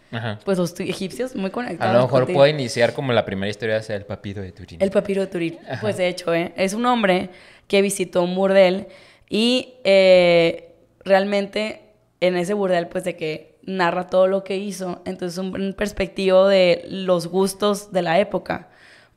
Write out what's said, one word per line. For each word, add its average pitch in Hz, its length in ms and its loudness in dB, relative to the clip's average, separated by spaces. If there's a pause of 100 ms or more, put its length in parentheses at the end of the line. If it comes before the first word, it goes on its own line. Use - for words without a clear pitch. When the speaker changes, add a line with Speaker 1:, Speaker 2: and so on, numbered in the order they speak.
(120)
Speaker 1:
Ajá. 110 340 -8
Speaker 2:
pues 196 120 0
los 175 160 -2
tu-, 190 100 -8
egipcios 196 520 -8
muy 190 140 -6
conectados 180 440 -4
Speaker 1:
A 120 40 4
lo 123 60 4
mejor 127 180 2
Speaker 2:
contigo. 127 180 0
Speaker 1:
puedo 139 140 8
iniciar 117 400 0
como 139 180 -4
la 113 140 2
primera 95 240 -4
historia 110 320 -4
sea 110 160 -6
el 98 80 -14
papiro 101 360 -10
de 92 120 -12
Turín. - 280 -16
Speaker 2:
El 196 100 2
papiro 196 300 -2
de 190 60 -4
Turín. 170 300 -6 (100)
Speaker 1:
Ajá. 131 140 -10
Speaker 2:
Pues 208 160 -4
de 180 100 0
hecho, 180 260 -4
¿eh? 170 220 -2
Es 190 180 -2
un 233 120 -4
hombre 196 440 2 (380)
que 196 140 4
visitó 190 400 -2
un 180 140 0
burdel 190 520 4 (400)
y... 240 460 0 (100)
Eh, 180 840 6 (360)
realmente 202 800 0 (400)
en 175 160 0
ese 175 160 -2
burdel, 185 340 0
pues, 180 180 -8
de 175 100 -6
que 156 480 -10
narra 180 440 -2
todo 190 200 4
lo 190 160 -2
que 196 140 -6
hizo. 185 480 -8
Entonces, 180 340 -8
un, 190 200 -6
un 196 140 -4
perspectivo 190 720 2
de 185 420 4
los 180 380 -2
gustos 190 640 -2
de 190 100 -2
la 175 180 0
época. - 480 -4 (500)